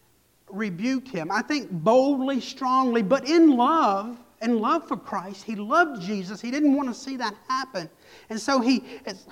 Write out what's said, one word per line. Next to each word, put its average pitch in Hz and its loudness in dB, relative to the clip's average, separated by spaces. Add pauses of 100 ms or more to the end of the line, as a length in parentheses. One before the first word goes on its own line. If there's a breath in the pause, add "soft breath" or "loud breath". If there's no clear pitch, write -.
(500 soft breath)
rebuked 214 -4
him, 165 -6
I 208 -2
think 277 -6
boldly, 262 2
strongly, 254 0
but 233 0
in 320 6
love, 233 2 (240)
in 233 2
love 294 0
for 247 -6
Christ. 190 -10
He 220 -6
loved 254 0
Jesus. 190 -6
He 240 -8
didn't 285 4
want 269 -2
to 233 -6
see 269 -10
that 233 -4 (140)
happen. 254 -6 (400 loud breath)
And 220 -6
so 269 2
he, 240 2 (220 loud breath)
as 202 -12